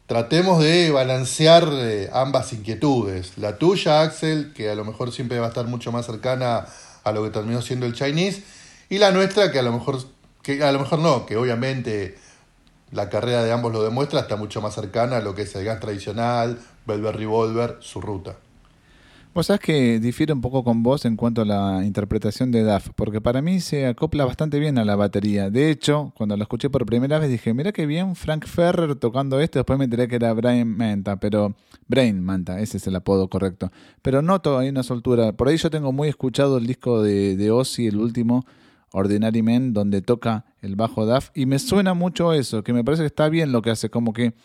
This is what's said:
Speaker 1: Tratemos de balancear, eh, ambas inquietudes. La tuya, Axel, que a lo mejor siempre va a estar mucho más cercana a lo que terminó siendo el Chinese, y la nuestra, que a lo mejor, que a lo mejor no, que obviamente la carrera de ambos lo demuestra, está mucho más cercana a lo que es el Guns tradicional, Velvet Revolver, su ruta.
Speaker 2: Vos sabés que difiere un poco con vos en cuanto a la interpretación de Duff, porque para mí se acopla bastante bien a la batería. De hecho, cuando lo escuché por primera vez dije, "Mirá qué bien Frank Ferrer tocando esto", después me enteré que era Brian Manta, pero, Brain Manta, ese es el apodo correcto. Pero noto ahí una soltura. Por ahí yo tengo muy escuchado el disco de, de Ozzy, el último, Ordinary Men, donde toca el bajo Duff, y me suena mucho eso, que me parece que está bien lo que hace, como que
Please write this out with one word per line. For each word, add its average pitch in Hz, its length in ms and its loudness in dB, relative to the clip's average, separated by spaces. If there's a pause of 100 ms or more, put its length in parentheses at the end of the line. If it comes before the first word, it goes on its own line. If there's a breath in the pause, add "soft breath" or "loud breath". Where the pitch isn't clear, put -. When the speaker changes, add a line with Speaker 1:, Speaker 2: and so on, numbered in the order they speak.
Speaker 1:
Tratemos 165 560 4
de 165 260 6
balancear, 143 840 6
eh, 113 400 -2
ambas 131 420 0
inquietudes. 107 840 -2
La 104 220 -6
tuya, 165 420 4
Axel, 156 520 -2
que 107 180 -6
a - 20 -2
lo 107 100 -6
mejor 120 280 -6
siempre 120 260 -6
va 117 80 -2
a 113 40 -2
estar 117 180 -6
mucho 120 240 -6
más 120 160 -4
cercana 120 580 -2 (380 loud breath)
a 107 80 0
lo 107 120 -2
que 107 60 -2
terminó 110 320 -4
siendo 123 240 -4
el 120 80 -4
Chinese, 165 480 -2 (480 loud breath)
y 190 80 -4
la 202 140 6
nuestra, 190 400 4
que 135 80 2
a - 20 2
lo 120 100 2
mejor, 127 280 -4 (420)
que 139 220 -4
a 143 80 4
lo 139 80 2
mejor 139 180 -2
no, 151 300 2
que 104 100 -4
obviamente 120 800 -2 (720 loud breath)
la 101 180 -4
carrera 117 340 0
de 113 80 0
ambos 120 200 0
lo 110 120 0
demuestra, 131 380 0
está 110 140 -4
mucho 104 260 -6
más 104 120 -6
cercana 117 440 -2
a 110 40 -2
lo 101 140 -6
que 107 80 -4
es 90 120 -10
el 95 80 -6
Guns 107 160 -4
tradicional, 117 800 -4 (300 loud breath)
Velvet 107 280 -4
Revolver, 113 680 -2
su - 200 -14
ruta. 98 360 -10 (920 soft breath)
Speaker 2:
Vos 170 140 0
sabés 202 160 2
que 123 380 2
difiere 147 340 0
un 127 80 -2
poco 127 220 -2
con 117 180 2
vos 131 240 2
en 117 100 2
cuanto 117 280 0
a - 20 0
la 98 400 0
interpretación 107 640 -2
de 113 140 2
Duff, 101 320 2
porque 107 260 -4
para 123 220 0
mí 180 180 0
se 143 240 -2
acopla 143 400 0
bastante 143 320 -2
bien 147 220 0
a 110 40 2
la 104 120 2
batería. 101 560 0
De 143 180 4
hecho, 147 480 0
cuando 104 180 -4
lo 104 60 -2
escuché 123 300 -4
por 131 160 0
primera 135 320 2
vez 151 100 0
dije, 117 240 -2
"Mirá 156 180 -2
qué 165 140 -2
bien 175 300 -2
Frank 151 320 -6
Ferrer 170 480 2
tocando 135 440 0
esto", 151 200 0
después 131 180 0
me 139 80 2
enteré 117 220 0
que 120 80 -4
era 117 180 2
Brian 117 420 2
Manta, 101 440 -2
pero, 104 360 0 (320 soft breath)
Brain 117 360 2
Manta, 92 360 -4
ese 104 180 -4
es 92 100 -6
el 95 80 -2
apodo 95 340 2
correcto. 92 420 -4 (300 loud breath)
Pero 135 220 2
noto 160 340 2
ahí 131 120 0
una 135 120 -2
soltura. 120 520 0
Por 120 140 0
ahí 160 100 4
yo 165 120 0
tengo 151 220 -2
muy 147 180 -2
escuchado 139 480 0
el 113 80 -2
disco 120 380 0
de, 98 340 2
de 107 140 2
Ozzy, 123 340 0
el 104 120 0
último, 120 500 0 (440 soft breath)
Ordinary 104 500 0
Men, 120 320 2
donde 101 280 0
toca 113 440 -2 (160)
el 98 140 -6
bajo 113 300 -2
Duff, 127 280 0
y 135 120 -2
me 135 140 2
suena 185 340 0
mucho 170 400 0
eso, 113 300 -2
que 127 100 -2
me 120 100 2
parece 156 200 0
que 147 40 0
está 151 220 2
bien 160 220 0
lo 117 100 2
que 113 100 0
hace, 107 180 -2
como 117 240 -2
que 117 200 0 (120)